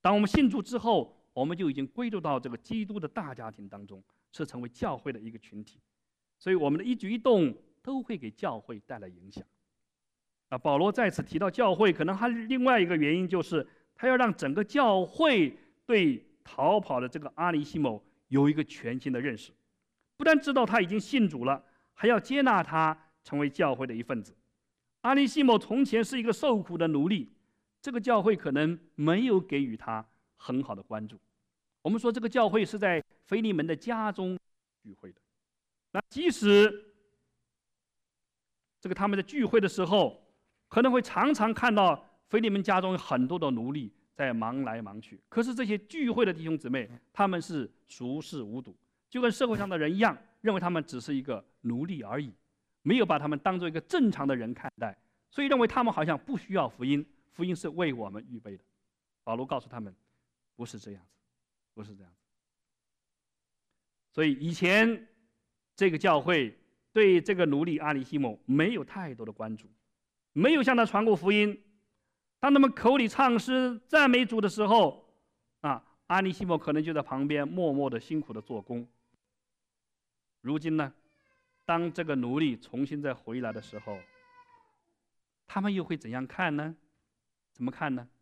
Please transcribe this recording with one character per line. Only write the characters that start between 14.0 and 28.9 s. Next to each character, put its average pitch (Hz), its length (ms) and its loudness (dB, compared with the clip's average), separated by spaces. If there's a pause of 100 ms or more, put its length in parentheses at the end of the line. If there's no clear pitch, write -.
要 254 80 4
让 240 180 2
整 143 200 -4
个 202 100 0
教 208 400 2
会 233 500 2 (300)
对 165 400 2 (180)
逃 170 380 2
跑 143 180 -4
的 123 80 -4
这 135 140 -10
个 143 140 -12
阿 170 160 -2
尼 151 120 0
西 147 160 -8
某 120 240 -2 (260)
有 139 200 4
一 151 60 4
个 151 100 -2
全 120 340 -8
新 135 140 -6
的 123 80 -4
认 131 160 -6
识， - 160 -18 (640)
不 285 80 -6
但 311 160 6
知 285 100 -4
道 262 140 4
他 214 160 2
已 185 60 2
经 202 120 -2
信 226 300 0
主 131 160 -6
了， 135 180 0 (300)
还 - 160 0
要 233 100 4
接 262 220 -2
纳 233 220 4
他 160 360 0 (240)
成 - 160 -6
为 147 120 0
教 139 240 0
会 131 120 -6
的 123 80 -8
一 113 80 -6
份 117 200 -6
子。 - 120 -18 (680)
阿 240 100 2
尼 277 140 4
西 285 160 0
某 240 160 6
从 262 260 0
前 226 180 0
是 262 160 -4
一 233 40 -4
个 226 100 -2
受 247 300 2
苦 170 160 -8
的 165 100 2
奴 151 200 2
隶， 185 220 -2 (520)
这 277 100 -8
个 240 80 -2
教 220 220 2
会 208 120 4
可 160 180 -6
能 156 260 0 (160)